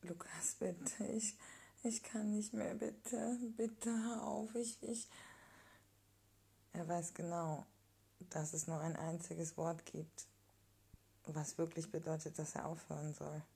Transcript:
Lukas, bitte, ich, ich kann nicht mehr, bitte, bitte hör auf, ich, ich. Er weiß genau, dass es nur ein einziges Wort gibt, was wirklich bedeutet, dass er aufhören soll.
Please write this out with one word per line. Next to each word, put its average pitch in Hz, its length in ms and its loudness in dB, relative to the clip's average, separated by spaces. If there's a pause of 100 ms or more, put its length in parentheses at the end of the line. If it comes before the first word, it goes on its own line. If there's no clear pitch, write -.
Lukas, - 580 -2
bitte, 185 460 0
ich, - 320 2 (460)
ich 226 200 2
kann 214 280 2
nicht 208 220 4
mehr, 220 220 2
bitte, 220 640 2 (180)
bitte 226 340 2
hör 226 340 4
auf, 220 320 2
ich, 233 260 0
ich. 226 260 -2 (1700)
Er 170 140 -2
weiß 170 260 2
genau, 170 520 0 (640)
dass 156 240 0
es 151 140 0
nur 160 120 2
ein 160 160 2
einziges 165 600 -2
Wort 165 280 2
gibt, - 400 -6 (1000)
was 151 320 -2
wirklich 165 340 2
bedeutet, 160 480 0
dass 156 160 -2
er - 100 0
aufhören 156 480 -2
soll. 147 280 -4 (140)